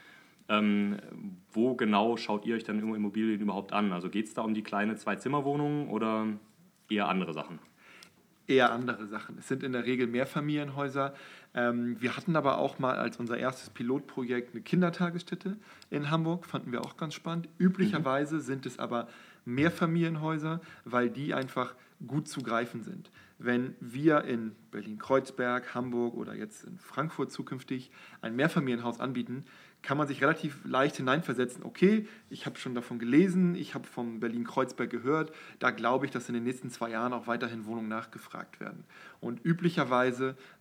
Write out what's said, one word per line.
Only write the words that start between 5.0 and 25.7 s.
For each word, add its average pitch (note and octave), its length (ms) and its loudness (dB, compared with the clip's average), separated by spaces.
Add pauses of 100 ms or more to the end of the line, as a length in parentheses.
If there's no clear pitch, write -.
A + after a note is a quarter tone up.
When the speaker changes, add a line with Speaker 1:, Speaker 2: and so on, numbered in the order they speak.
Speaker 1:
oder A2 380 0 (600)
eher G#2 220 2
andere F2+ 240 0
Sachen? D2+ 240 -8 (880)
Speaker 2:
Eher B2+ 260 8
andere A#2 360 -4
Sachen. G#2+ 320 -10
Es - 80 -16
sind C3+ 160 -2
in C3+ 80 -4
der B2 140 -2
Regel B2 200 2
Mehrfamilienhäuser. C#3 1080 -2 (400)
Ähm, A#2+ 440 0
wir A#2+ 160 -2
hatten E3 200 0
aber C#3 240 4
auch - 180 0
mal B2+ 200 2
als A#2 200 -2
unser A#2+ 220 -2
erstes B2+ 320 -4
Pilotprojekt B2 840 -2
eine A2+ 80 -8
Kindertagesstätte F3 960 0 (320)
in D3 220 -2
Hamburg. E3 340 0
Fanden B2+ 260 -6
wir A#2+ 100 -2
auch - 140 -8
ganz D3+ 200 -8
spannend. E3+ 420 -6
Üblicherweise D#3 800 2
Speaker 1:
Mhm. D3+ 60 -2
Speaker 2:
sind C3 260 -4
es A#2+ 100 -10
aber A#2 300 -2 (380)
Mehrfamilienhäuser, D#3+ 1160 0 (220)
weil A#2+ 260 2
die C3+ 240 -4
einfach C3 400 -2 (320)
gut C#3+ 220 -2
zu C3+ 160 -6
greifen A#2 400 -2
sind. - 260 -12 (300)
Wenn B2 400 0
wir C#3+ 460 4
in A2+ 260 -2 (180)
Berlin-Kreuzberg, B2 1040 0